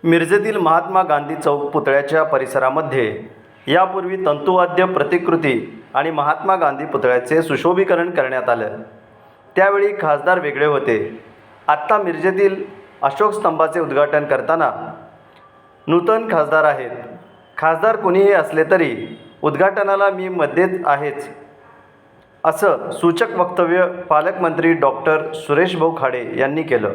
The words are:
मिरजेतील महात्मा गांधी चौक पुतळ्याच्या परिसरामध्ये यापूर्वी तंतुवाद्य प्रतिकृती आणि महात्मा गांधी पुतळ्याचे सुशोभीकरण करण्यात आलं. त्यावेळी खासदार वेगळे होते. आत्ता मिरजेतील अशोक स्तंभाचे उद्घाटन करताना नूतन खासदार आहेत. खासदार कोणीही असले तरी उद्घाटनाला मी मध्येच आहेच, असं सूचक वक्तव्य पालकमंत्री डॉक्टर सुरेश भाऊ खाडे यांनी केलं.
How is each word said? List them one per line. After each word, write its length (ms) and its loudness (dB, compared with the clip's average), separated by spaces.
मिरजेतील 500 2
महात्मा 460 2
गांधी 320 -2
चौक 280 0
पुतळ्याच्या 600 0
परिसरामध्ये 920 -2
यापूर्वी 500 0
तंतुवाद्य 680 2
प्रतिकृती 1000 -2
आणि 160 0
महात्मा 460 0
गांधी 280 -2
पुतळ्याचे 580 0
सुशोभीकरण 680 0
करण्यात 380 -2
आलं. 200 0
त्यावेळी 300 4
खासदार 520 0
वेगळे 280 -2
होते. 540 -2
आत्ता 300 2
मिरजेतील 560 0
अशोक 300 0
स्तंभाचे 480 0
उद्घाटन 440 0
करताना 460 0
नूतन 460 2
खासदार 320 2
आहेत. 260 0
खासदार 380 2
कोणीही 360 4
असले 320 2
तरी 540 0
उद्घाटनाला 680 2
मी 180 -6
मध्येच 420 0
आहेच, 380 -2
असं 320 2
सूचक 460 0
वक्तव्य 440 0
पालकमंत्री 880 0
डॉक्टर 640 0
सुरेश 420 0
भाऊ 220 0
खाडे 400 -4
यांनी 240 0
केलं. 320 0